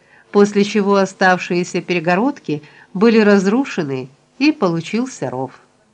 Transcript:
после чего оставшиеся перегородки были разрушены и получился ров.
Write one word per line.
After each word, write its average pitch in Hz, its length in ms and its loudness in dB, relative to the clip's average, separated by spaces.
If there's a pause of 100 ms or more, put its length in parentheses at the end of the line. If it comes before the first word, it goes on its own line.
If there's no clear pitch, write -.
(320)
после 202 340 2
чего 202 320 0
оставшиеся 185 840 0
перегородки 175 840 -2 (320)
были 214 240 4
разрушены 196 880 0 (300)
и 294 140 2
получился 185 800 -4
ров. 127 220 -8 (420)